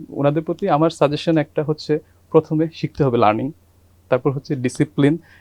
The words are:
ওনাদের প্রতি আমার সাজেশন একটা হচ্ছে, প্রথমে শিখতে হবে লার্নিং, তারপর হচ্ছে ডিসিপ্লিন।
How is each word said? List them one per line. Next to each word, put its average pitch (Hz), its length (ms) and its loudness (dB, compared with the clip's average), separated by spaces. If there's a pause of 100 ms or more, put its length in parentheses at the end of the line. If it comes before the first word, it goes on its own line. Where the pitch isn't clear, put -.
(100)
ওনাদের 143 320 -2
প্রতি 170 260 -6
আমার 160 220 2
সাজেশন 156 480 0
একটা 147 260 -2
হচ্ছে, 151 340 -4 (320)
প্রথমে 160 420 2
শিখতে - 320 -4
হবে 120 140 2
লার্নিং, 113 340 2 (560)
তারপর 127 220 0
হচ্ছে 143 260 -6
ডিসিপ্লিন। 143 640 0 (220)